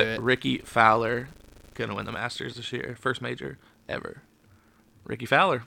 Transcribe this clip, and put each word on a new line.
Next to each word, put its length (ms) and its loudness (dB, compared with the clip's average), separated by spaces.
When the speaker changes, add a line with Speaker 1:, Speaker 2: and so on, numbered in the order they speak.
Speaker 1:
it. 140 -4
Speaker 2:
Rickie 380 2
Fowler 720 4
gonna 200 -4
win 100 -4
the 60 -6
Masters 440 -6
this 180 -10
year. 260 -6
First 220 -2
major 360 -8
ever. 360 -8
Rickie 200 -6
Fowler. 420 4